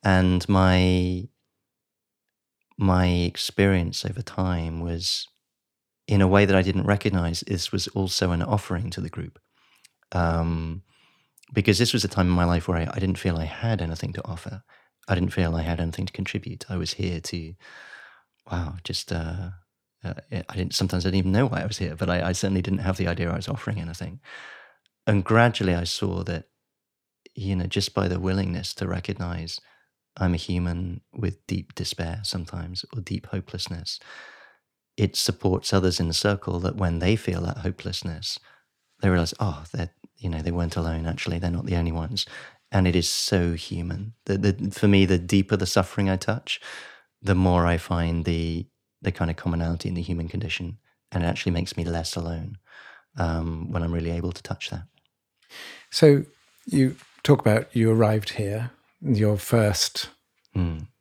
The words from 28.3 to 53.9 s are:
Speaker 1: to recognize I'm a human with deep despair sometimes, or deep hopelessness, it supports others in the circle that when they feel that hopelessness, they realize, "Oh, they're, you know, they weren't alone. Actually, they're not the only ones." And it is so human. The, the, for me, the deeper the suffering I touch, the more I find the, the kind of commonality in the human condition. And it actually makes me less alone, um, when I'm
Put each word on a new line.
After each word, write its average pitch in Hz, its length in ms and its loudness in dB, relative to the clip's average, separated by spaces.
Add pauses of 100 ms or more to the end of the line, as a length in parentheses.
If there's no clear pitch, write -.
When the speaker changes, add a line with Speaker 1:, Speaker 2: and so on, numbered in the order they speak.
Speaker 1:
to 95 120 -6
recognize 87 720 -6 (580)
I'm 90 160 2
a 85 40 0
human 87 640 -4 (120)
with - 340 -6
deep 90 280 -6
despair 85 480 -6
sometimes, 90 640 -8 (100)
or 107 60 -6
deep 92 260 -6
hopelessness, 90 720 -8 (960)
it 98 200 2
supports - 580 0
others 92 260 2
in 85 80 2
the 82 60 -2
circle 95 460 0
that 92 160 -2
when 85 240 0
they 92 160 4
feel 90 260 -2
that 90 160 -4
hopelessness, - 840 -8 (600)
they 98 80 4
realize, 87 300 2
"Oh, 78 240 -4 (100)
they're, 85 160 -4 (280)
you 87 120 -6
know, 80 120 -4
they 85 100 -2
weren't 85 260 -2
alone. 82 300 -2
Actually, 85 320 -4
they're 87 100 -2
not 85 160 -2
the 87 100 0
only 85 160 0
ones." 82 340 -4 (460)
And 92 160 4
it 85 80 4
is 87 140 2
so 85 440 0
human. 90 600 -6 (120)
The, 98 120 0
the, 101 340 2
for - 160 2
me, 98 180 8
the 90 120 4
deeper 98 400 2
the 95 80 0
suffering 98 440 0
I 95 60 2
touch, - 460 -4 (600)
the 98 140 2
more 90 300 6
I 85 120 4
find 85 460 0
the, 82 440 -2 (340)
the 95 100 -2
kind 85 200 -2
of 80 60 -2
commonality 85 520 -2
in 92 60 -4
the 87 60 -4
human 85 280 -4
condition. 85 480 -6 (340)
And 85 120 0
it 85 40 2
actually 95 260 -2
makes 90 220 -4
me 85 80 -4
less 82 320 -4
alone, 85 440 -6 (580)
um, 82 540 -2
when 85 120 -2
I'm 85 100 -2